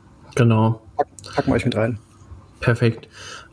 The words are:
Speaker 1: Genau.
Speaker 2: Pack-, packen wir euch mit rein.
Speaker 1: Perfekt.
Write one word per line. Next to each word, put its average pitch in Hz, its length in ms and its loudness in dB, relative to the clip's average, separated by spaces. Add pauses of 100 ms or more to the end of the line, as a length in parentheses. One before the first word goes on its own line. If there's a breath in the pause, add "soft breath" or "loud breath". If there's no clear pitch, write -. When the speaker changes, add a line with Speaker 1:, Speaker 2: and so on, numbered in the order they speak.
(340)
Speaker 1:
Genau. 113 480 2 (160)
Speaker 2:
Pack-, - 100 -2 (260)
packen - 160 0
wir 127 40 2
euch 120 100 0
mit 123 120 -2
rein. 110 220 -2 (600)
Speaker 1:
Perfekt. 117 480 0 (440 loud breath)